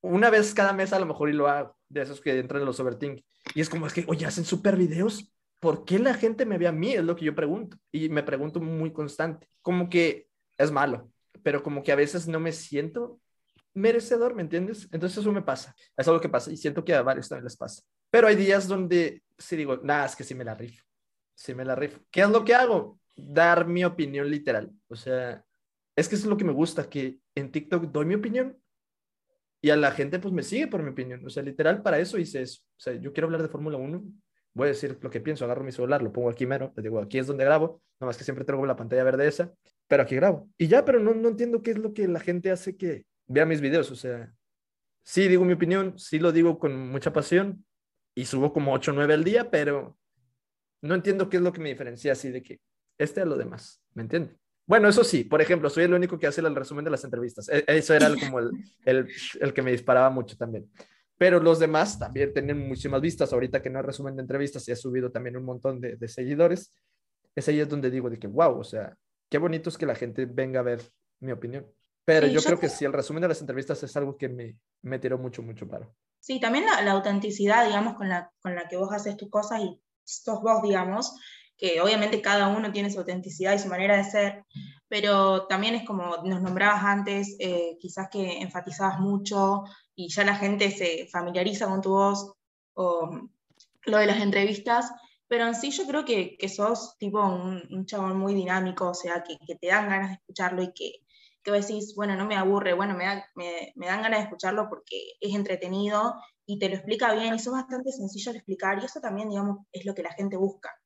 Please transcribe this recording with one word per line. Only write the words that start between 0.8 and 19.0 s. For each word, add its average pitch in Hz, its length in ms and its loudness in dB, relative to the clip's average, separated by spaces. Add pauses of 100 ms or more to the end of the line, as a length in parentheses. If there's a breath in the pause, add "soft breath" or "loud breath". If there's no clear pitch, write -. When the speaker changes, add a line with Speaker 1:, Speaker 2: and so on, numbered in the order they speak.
Speaker 1:
a 190 60 2
lo 185 60 0
mejor 151 240 -2
y 147 40 0
lo 147 140 2
hago, 143 280 -2 (140)
de 143 140 -6
esos 135 180 -12
que 131 160 0
entran 135 240 -4
en 139 60 -2
los 127 120 -4
overthink. 131 420 -6 (340 soft breath)
Y 151 60 0
es 156 80 -2
como, 165 180 -6
es - 60 -8
que, 170 140 -4
oye, 160 180 -2
hacen 170 200 -4
súper 190 320 0
videos. 180 560 0 (260)
¿Por 160 260 0
qué 185 140 2
la 254 140 4
gente 226 320 0
me 202 120 -2
ve 175 100 2
a 170 40 2
mí? 175 220 -2
Es 185 100 0
lo 170 120 0
que 170 100 -8
yo 147 100 0
pregunto. 165 420 -4 (140)
Y 156 180 -4
me 151 140 0
pregunto 151 380 -4
muy 160 320 -4
constante. 156 560 -6 (120)
Como 175 280 0
que 170 380 2 (300)
es 151 140 4
malo, 135 400 0 (320)
pero 143 200 0
como 143 200 -6
que 147 80 2
a 139 40 6
veces 147 320 2
no 160 120 -2
me 160 120 -2
siento 160 680 -6 (540)
merecedor, 233 600 2
¿me 208 100 -6
entiendes? 180 480 -4
Entonces 180 280 -4
eso 208 120 0
me 196 100 0
pasa. - 340 -6 (200 soft breath)
Es 135 120 0
algo 165 140 6
que - 80 -4
pasa 127 220 -2
y 120 60 -10
siento 151 260 -4
que 175 120 0
a 131 60 6
varios 131 280 0
también 131 160 -10
les 117 120 -12
pasa. - 260 -12 (260)
Pero 226 180 8
hay 208 80 8
días 196 320 4
donde 175 560 0 (140)